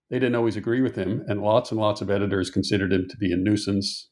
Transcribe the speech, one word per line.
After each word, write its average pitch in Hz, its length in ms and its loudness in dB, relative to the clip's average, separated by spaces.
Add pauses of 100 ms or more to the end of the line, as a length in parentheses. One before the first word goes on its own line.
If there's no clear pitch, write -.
(120)
They 127 80 -2
didn't 123 160 2
always 117 200 0
agree 113 260 0
with 127 140 0
him, 98 320 -2
and 101 140 -2
lots 107 300 2
and 110 80 -2
lots 107 200 0
of 98 120 -4
editors 98 400 0
considered 98 420 0
him 92 160 2
to - 80 -16
be 92 140 0
a 87 60 2
nuisance, 98 760 0